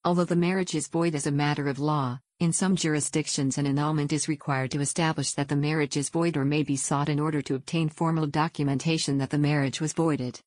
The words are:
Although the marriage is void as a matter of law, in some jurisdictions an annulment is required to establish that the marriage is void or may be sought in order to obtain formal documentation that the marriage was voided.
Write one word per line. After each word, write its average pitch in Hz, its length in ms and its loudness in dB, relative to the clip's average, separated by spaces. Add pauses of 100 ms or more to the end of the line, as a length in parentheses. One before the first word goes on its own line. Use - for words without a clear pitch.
Although 175 220 4
the 175 100 2
marriage 175 380 2
is 151 120 -2
void 165 280 0
as 143 120 -2
a 147 60 0
matter 147 340 0
of 135 120 -2
law, 139 400 0 (200)
in 170 140 2
some 190 240 2
jurisdictions 151 800 0
an 143 100 0
annulment 147 460 0
is 151 160 -2
required 135 440 -2
to 143 100 -2
establish 156 500 0
that 139 160 -2
the 147 80 0
marriage 147 400 0
is 139 140 -2
void 165 260 0
or 135 80 2
may 147 180 2
be 139 140 0
sought 147 320 0
in 147 100 0
order 151 220 0
to 139 140 -2
obtain 156 340 -2
formal 160 380 0
documentation 147 920 0
that 135 140 0
the 147 80 0
marriage 143 420 0
was 156 140 -2
voided. 139 520 -2